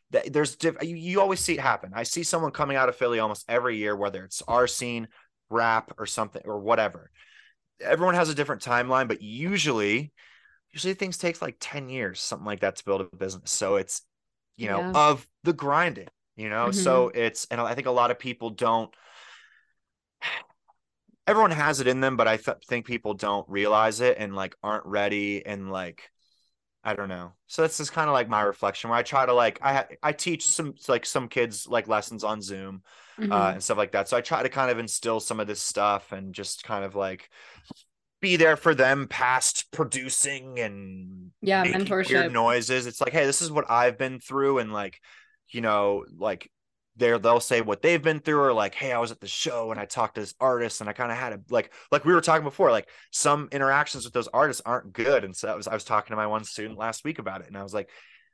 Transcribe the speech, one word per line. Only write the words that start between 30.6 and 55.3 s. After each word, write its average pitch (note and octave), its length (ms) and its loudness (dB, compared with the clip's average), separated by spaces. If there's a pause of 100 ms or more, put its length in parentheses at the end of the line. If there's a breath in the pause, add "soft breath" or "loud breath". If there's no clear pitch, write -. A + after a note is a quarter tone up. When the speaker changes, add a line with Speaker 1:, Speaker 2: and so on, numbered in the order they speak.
Speaker 1:
like, A#2+ 180 2
some B2+ 220 -2
kids, A#2 400 -2
like, A2+ 200 0
lessons G#2+ 360 -2
on G#2+ 180 -2
Zoom, F#2+ 400 -12 (360 loud breath)
uh, - 40 -8
Speaker 3:
Mm-hmm. G2+ 120 -2 (220)
Speaker 1:
and G2 80 -8
stuff G2+ 140 0
like G#2 140 0
that. G2+ 160 0
So - 100 -2
I A#2+ 40 2
try A#2+ 220 -2
to B2+ 60 0
kind C3 220 0
of A#2 80 0
instill A2+ 400 -2
some A2 200 -6
of G#2 80 -2
this G#2 140 -6
stuff G2+ 520 0
and F#2+ 200 -10
just - 300 -10
kind G2+ 220 -6
of, G2 100 -10
like, F#2+ 340 -6 (920 loud breath)
be F#3 160 2
there D#3 200 8
for E3 160 4
them C3 340 4
past - 640 0
producing C3 880 -4
and G2 720 -10 (100)
Speaker 3:
Yeah, F#3+ 220 2
Speaker 1:
making F#3 220 0
Speaker 3:
mentorship. F#3+ 240 0
Speaker 1:
weird C3 240 2
noises. A#2+ 520 2
It's A#2+ 140 -10
like, C3 140 0
"Hey, D3+ 120 4
this C#3 160 2
is E3+ 100 -4
what D3 200 -2
I've A#2+ 260 4
been C3 220 -4
through." C#3 400 0
And, A2 140 -4
like, G2+ 260 -6 (500 soft breath)
you A#2+ 120 -8
know, G2+ 440 2 (120)
like, F#2+ 340 -6 (460)
they're, A#2 200 4
they'll A#2 220 6
say A#2 220 2
what G#2 200 -2
they've E3+ 200 4
been D#3 180 0
through, D3 220 2
or, C3+ 120 6
like, G#2 220 0
"Hey, C3+ 160 -4
I A#2+ 80 0
was A#2 120 -2
at A2 100 -16
the G2+ 60 -12
show A#2 440 -4
and G#2+ 80 -6
I G#2 60 -6
talked A2+ 300 -2
to A2 60 -6
this G2+ 180 -10
artist A#2+ 420 0
and G#2 80 -6
I G#2 40 -6
kinda A#2+ 220 -2
had B2 160 -6
a," G2+ 80 -12 (100)
like, A2+ 220 0 (200 loud breath)
like C#3+ 120 2
we E3+ 100 6
were F3 60 8
talking D#3+ 240 4
before, D3 280 4
like, G#2+ 180 2 (220 loud breath)
some D3 420 0
interactions C#3 500 0
with A#2+ 100 -14
those A#2+ 160 0
artists C3+ 360 2
aren't A#2 260 -4
good. A#2+ 320 2
And F#2+ 100 -10